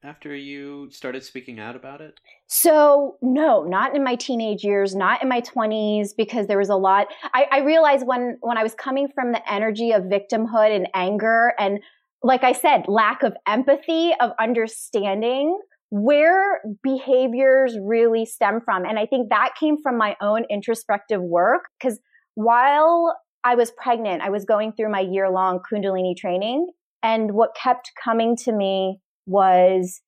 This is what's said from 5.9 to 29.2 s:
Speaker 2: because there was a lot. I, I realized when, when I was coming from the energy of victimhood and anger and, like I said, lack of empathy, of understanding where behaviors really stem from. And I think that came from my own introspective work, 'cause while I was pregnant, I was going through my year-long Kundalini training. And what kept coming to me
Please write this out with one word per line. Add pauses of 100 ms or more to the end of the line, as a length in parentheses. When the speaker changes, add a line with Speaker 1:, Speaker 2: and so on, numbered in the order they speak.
Speaker 2:
because
there
was
a
lot. (260)
I,
I
realized
when,
when
I
was
coming
from
the
energy
of
victimhood
and
anger
and, (460)
like
I
said,
lack
of (100)
empathy,
of
understanding (300)
where (220)
behaviors
really
stem
from.
And
I
think
that (100)
came
from
my
own
introspective
work, (140)
'cause (340)
while (280)
I
was
pregnant,
I
was
going
through
my
year-long (120)
Kundalini
training. (340)
And
what
kept (100)
coming
to
me (280)